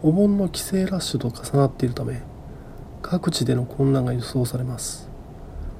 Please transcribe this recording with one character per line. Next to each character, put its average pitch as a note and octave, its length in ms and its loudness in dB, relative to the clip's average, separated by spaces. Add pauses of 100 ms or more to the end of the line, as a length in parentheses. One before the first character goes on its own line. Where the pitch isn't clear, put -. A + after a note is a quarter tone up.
お D#3 80 6
盆 G3+ 260 6
の F#3+ 120 2
帰 - 100 -6
省 - 200 -2
ラ F#3+ 200 0
ッ - 0 -
シ - 160 -4
ュ A#2+ 40 2
と A#2+ 100 0
重 - 300 -2
な C#3 80 8
っ B2 40 2
て - 140 -2
い B2 40 4
る B2 60 -4
た B2 80 -4
め、 A#2+ 180 -4 (800)
各 F3 300 0
地 C#3 140 0
で B2 100 4
の B2+ 80 0
混 C3+ 300 4
乱 C3 100 4
が B2 80 0
予 B2 100 0
想 B2 240 0
さ B2 120 -4
れ B2+ 80 -2
ま B2 140 -4
す。 - 280 -8 (720)